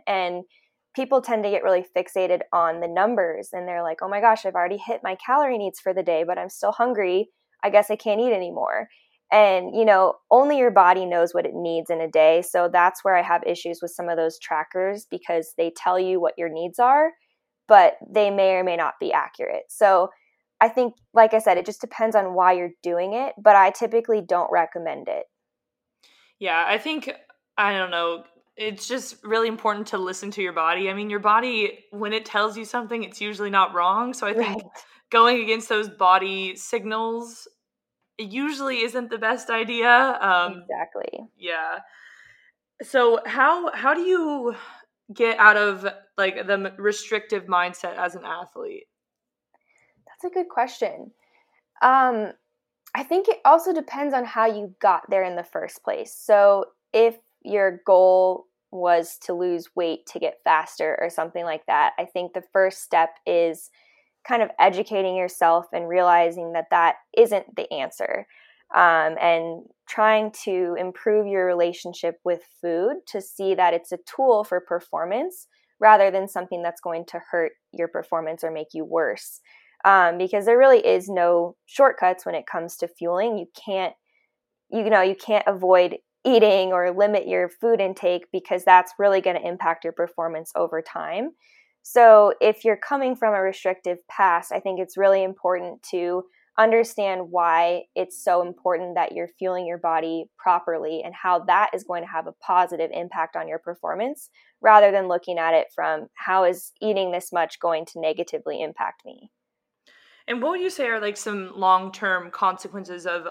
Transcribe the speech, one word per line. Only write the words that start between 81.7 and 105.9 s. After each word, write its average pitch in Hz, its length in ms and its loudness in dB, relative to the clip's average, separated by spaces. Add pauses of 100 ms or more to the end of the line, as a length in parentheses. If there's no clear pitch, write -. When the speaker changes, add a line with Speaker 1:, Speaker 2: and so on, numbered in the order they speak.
Speaker 1:
when 175 100 -6
it 151 120 -10
comes 170 300 -10
to 175 120 -6
fueling. 185 480 -4
You 175 80 -10 (200)
can't, 190 280 -6 (760)
you 220 200 -4
know, 208 120 4
you 190 140 0
can't 208 320 -2
avoid 180 500 4 (280)
eating 208 480 4
or 180 180 0
limit 202 360 2
your 180 200 0
food 226 320 0
intake 185 540 -2
because 180 320 -4
that's 180 340 6
really 196 220 4
gonna 175 200 -2
impact 175 440 -6
your 165 80 -6
performance 165 640 -6
over 165 260 -4
time. 170 480 -8 (600)
So 220 520 10
if 214 240 2
you're 214 100 2
coming 262 400 -4
from 220 180 0
a 196 80 -2
restrictive 185 680 -6
past, 175 420 0
I 175 80 -6
think 185 220 -6
it's 180 160 -10
really 196 260 4
important 180 680 -6
to 180 320 -4 (340)
understand 214 720 0
why 170 540 0 (120)
it's 185 260 -8
so 180 200 0
important 175 540 -6
that 170 180 -4
you're 170 160 -10 (100)
fueling 185 260 -6
your 175 120 -8
body 165 480 -4 (120)
properly 165 640 -4
and 175 140 -14
how 180 300 -2
that 190 280 2
is 185 120 -8
going 175 180 -8
to 170 60 -14
have 165 180 -8
a 160 60 -12 (120)
positive 175 480 0
impact 170 440 -8
on 165 100 -10
your 160 120 -10
performance 175 720 -8 (300)
rather 208 320 8
than 190 160 0
looking 175 300 -4
at 165 160 0
it 160 200 2
from, 156 420 -6